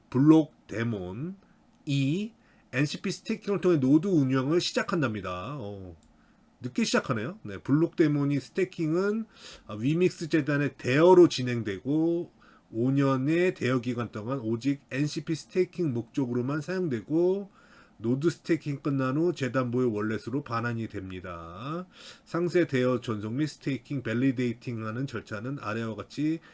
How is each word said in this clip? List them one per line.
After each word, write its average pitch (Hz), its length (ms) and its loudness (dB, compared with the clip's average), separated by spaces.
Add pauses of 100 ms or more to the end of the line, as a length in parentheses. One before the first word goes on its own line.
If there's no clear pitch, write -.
(120)
블록데몬 123 1300 2 (480)
이 147 480 0 (400)
엔씨피 147 360 -2
스테이킹을 202 520 -4
통해 180 160 4
노드 147 300 4
운영을 139 520 2
시작한답니다. 107 960 -2
어, 98 380 -12 (640)
늦게 123 220 -2
시작하네요. 151 600 -2
네, 98 160 -10
블록데몬이 147 800 2
스테이킹은, 190 840 -2 (420)
아, 107 80 -10
위믹스 156 520 0
재단의 147 500 0
대여로 165 520 8
진행되고 127 1040 -2 (380)
오 120 200 0
년의 139 640 2
대여 127 260 0
기간 117 320 -4
동안 117 280 -6
오직 117 420 -2 (100)
엔씨피 147 420 -4
스테이킹 175 600 -2
목적으로만 120 680 -2
사용되고, 180 880 -2 (480)
노드 131 320 0
스테이킹 147 520 -4
끝난 135 340 0
후 165 180 2
재단보유 123 600 0
월렛으로 110 500 -4
반환이 117 460 -4
됩니다. 95 1000 -10 (380)
상세 170 420 0
대여 127 320 2
전송 110 380 -4
및 151 100 0
스테이킹 135 560 -6
밸리데이팅하는 120 1040 -2
절차는 113 540 -8
아래와 110 340 -4
같이 151 440 -4 (140)